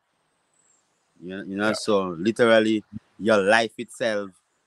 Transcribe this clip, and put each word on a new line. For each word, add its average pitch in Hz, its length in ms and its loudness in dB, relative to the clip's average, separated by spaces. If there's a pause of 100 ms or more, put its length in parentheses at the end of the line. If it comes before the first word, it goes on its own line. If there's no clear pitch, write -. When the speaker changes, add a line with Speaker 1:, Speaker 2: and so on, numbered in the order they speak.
(1200)
Speaker 1:
You, 95 220 -12
you 95 120 -10
know, 104 120 -2
Speaker 2:
Yeah. 110 60 0
Speaker 1:
so 98 340 0 (100)
literally 110 640 2 (380)
your 107 180 2
life 110 400 2
itself 107 520 -6 (360)